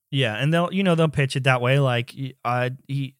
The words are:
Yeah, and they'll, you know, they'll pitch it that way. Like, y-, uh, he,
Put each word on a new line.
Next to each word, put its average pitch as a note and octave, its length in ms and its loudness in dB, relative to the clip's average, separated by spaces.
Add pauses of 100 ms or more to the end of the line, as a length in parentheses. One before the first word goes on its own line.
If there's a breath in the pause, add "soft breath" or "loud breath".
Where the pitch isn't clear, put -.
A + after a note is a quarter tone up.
(120)
Yeah, B2 240 0
and C#3 180 0
they'll, E3+ 180 0
you F#3+ 120 -2
know, F3+ 100 2
they'll D#3+ 160 2
pitch C3+ 260 -2
it C3+ 100 -4
that C3 140 4
way. B2+ 200 4
Like, B2 360 0
y-, C3+ 180 -10 (120)
uh, B2 240 0 (180)
he, C3+ 320 -6